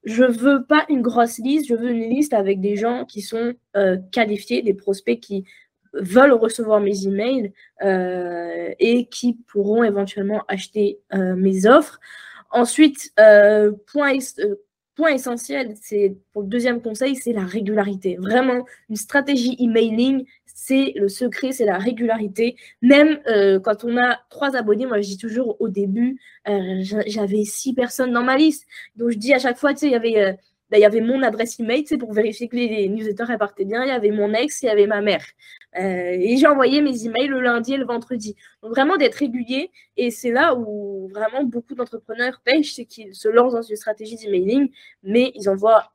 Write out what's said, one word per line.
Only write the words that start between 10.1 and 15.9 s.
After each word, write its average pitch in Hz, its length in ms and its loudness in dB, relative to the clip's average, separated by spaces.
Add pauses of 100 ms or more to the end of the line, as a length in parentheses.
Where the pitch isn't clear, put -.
acheter, 202 520 -4 (140)
euh, 185 220 0
mes 190 320 2
offres. » 302 320 6 (500)
Ensuite, 294 720 2
euh, 208 540 8 (180)
point 285 220 0
es-, 262 260 -6
euh, 202 160 -2 (400)
point 320 140 2
essentiel, 254 720 -4
c'est, 202 340 0 (160)